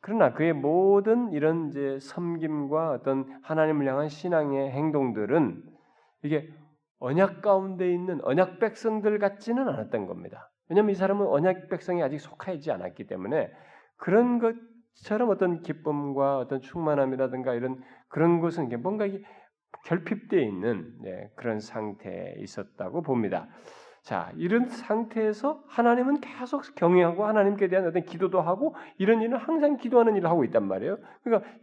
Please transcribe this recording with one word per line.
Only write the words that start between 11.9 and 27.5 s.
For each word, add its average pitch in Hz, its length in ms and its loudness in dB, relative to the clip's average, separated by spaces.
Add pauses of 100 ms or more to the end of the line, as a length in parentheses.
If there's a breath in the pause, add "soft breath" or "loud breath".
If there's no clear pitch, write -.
아직 143 180 -2
속하지 156 520 -10
않았기 92 360 -8
때문에 101 440 -4 (460 loud breath)
그런 240 420 2
것처럼 233 920 -4
어떤 180 320 0
기쁨과 143 760 -2
어떤 131 220 -6
충만함이라든가 131 920 -2
이런 131 280 -4 (260 loud breath)
그런 170 340 2
것은 165 260 -4
이게 117 100 -6
뭔가 202 280 -4
이게 196 180 -8 (600 loud breath)
결핍되어 - 540 -2
있는, 101 640 -2
네, 101 340 -12
그런 110 240 -4
상태에 98 800 -10
있었다고 101 640 -10
봅니다. 104 460 -2 (540 loud breath)
자, 87 340 -6
이런 208 320 0
상태에서 220 1000 -4
하나님은 247 540 2
계속 254 420 -8 (120)
경외하고 175 500 4
하나님께 208 420 4